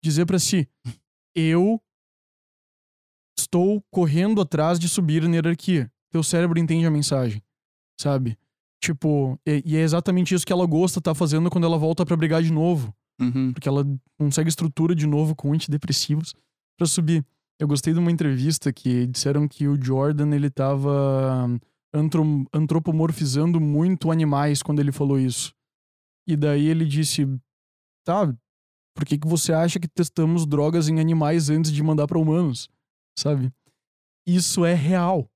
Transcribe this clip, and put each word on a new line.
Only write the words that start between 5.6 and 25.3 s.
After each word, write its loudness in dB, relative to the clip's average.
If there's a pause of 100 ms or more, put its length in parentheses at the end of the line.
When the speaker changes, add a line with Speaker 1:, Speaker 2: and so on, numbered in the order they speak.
Speaker 1:
Teu 0
cérebro 0
entende 0
a 2
mensagem, -2 (580)
sabe? -2 (460)
Tipo, -2
e, 0
e 0
é 2
exatamente 0
isso 0
que -4
a 2
lagosta 2
tá -2
fazendo 0
quando 0
ela 2
volta 0
pra 0
brigar 2
de 2
novo. 0 (280)
Speaker 2:
Uhum. 0
Speaker 1:
Porque -4
ela 2 (340)
consegue 0
estrutura 0
de 0
novo 0
com -4
antidepressivos -4 (440)
pra 0
subir. 0 (360)
Eu -2
gostei 0
de 2
uma 2
entrevista 0
que 0
disseram -2
que -4
o 0
Jordan, 0
ele 0
tava 0 (460)
antro-, 0
antropomorfizando 0
muito 0
animais 0
quando -2
ele 0
falou 0
isso. -4 (760)